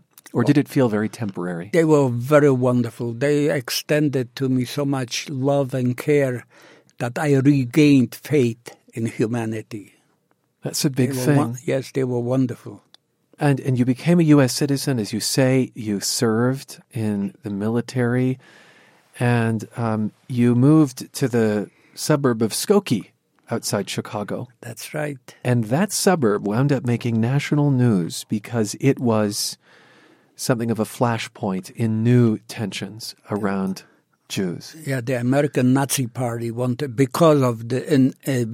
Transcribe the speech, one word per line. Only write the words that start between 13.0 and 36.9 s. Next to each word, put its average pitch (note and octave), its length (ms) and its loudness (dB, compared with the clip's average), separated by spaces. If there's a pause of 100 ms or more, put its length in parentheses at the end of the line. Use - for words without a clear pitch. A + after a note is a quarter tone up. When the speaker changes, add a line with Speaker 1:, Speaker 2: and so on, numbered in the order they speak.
Speaker 1:
And, C#3+ 220 2
and C3 180 -2
you B2 80 4
became D3 340 2
a F3 40 6
U D3 180 6
S B2+ 120 2
citizen, C#3 440 -2
as A2 140 -4
you G#2+ 80 -2
say, C3 560 2
you G#2 240 -2
served A#2+ 840 -2 (100)
in G#2 520 -4
the G#2+ 60 -8
military, A#2+ 920 -2 (800)
and, A2+ 560 0
um, A2 360 -2 (160)
you A#2+ 280 2
moved C#3+ 580 4
to C#3 140 -2
the A2 420 0 (260)
suburb C#3 460 0
of A2 100 0
Skokie - 600 0 (400)
outside G#2 380 -4
Chicago. G#2 580 -8 (140)
Speaker 2:
That's - 320 -16
right. D3+ 500 -10
Speaker 1:
And A#2+ 220 2
that D3 260 0
suburb G#2+ 560 2
wound B2 240 2
up B2+ 140 -2
making A#2 340 0
national C#3+ 520 0
news A#2+ 580 2
because G#2+ 500 -4
it C3+ 200 2
was G#2+ 580 -2 (760)
something A#2 360 -2
of G#2 80 -4
a G#2 60 -2
flashpoint A2+ 880 -4
in A2 320 -2
new A#2+ 440 4
tensions G#2+ 680 -10 (140)
around G2 540 -4 (440)
Jews. - 480 -8 (100)
Speaker 2:
Yeah, C3+ 160 -4
the B2 180 -4
American C3 540 2
Nazi C3+ 340 0
Party A#2 440 -6
wanted, B2 440 -4